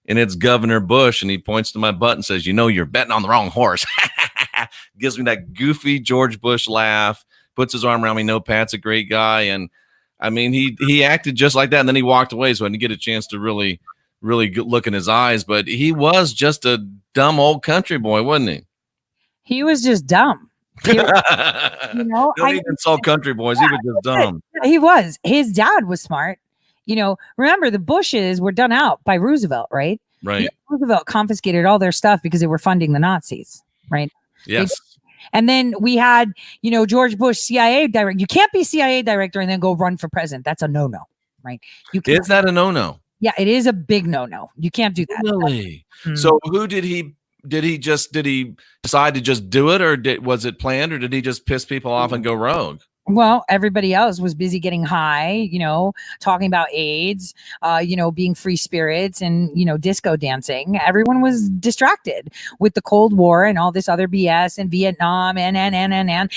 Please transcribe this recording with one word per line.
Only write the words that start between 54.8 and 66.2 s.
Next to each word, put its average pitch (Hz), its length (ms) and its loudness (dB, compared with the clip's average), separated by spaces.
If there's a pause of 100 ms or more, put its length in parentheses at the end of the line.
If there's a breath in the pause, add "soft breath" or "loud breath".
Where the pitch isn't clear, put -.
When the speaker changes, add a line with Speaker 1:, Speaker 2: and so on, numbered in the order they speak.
Speaker 2:
high, 156 500 -2 (180)
you 175 80 -6
know, 170 340 0 (280 loud breath)
talking 190 260 0
about 175 260 0
aids, 165 640 -4 (260 loud breath)
uh, 165 240 0
you 180 120 -4
know, 170 140 0
being 175 240 -2
free 185 220 -4
spirits 170 640 -4
and, 170 340 -2
you 175 120 0
know, 156 100 0
disco 180 400 -2
dancing. 139 640 -4
Everyone 214 420 2
was 240 300 2
distracted 190 800 -2 (280 loud breath)
with 208 120 4
the 202 80 -2
Cold 208 320 4
War 175 320 6
and 202 140 2
all 175 140 0
this 190 180 -4
other 180 180 0
B 185 180 0
S 170 300 0
and 190 140 -6
Vietnam 185 640 0
and, 185 180 -2
and, 190 200 0
and, 190 180 0
and, 190 180 0
and. 180 260 -2